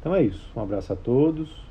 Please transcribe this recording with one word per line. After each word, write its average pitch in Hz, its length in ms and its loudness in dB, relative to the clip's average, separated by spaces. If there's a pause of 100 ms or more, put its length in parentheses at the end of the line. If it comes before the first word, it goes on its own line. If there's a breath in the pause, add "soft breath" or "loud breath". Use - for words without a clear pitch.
Então 170 140 -2
é 185 80 6
isso. 95 340 0
Um 113 60 -4
abraço 98 320 -4
a - 20 -8
todos 151 580 2 (160)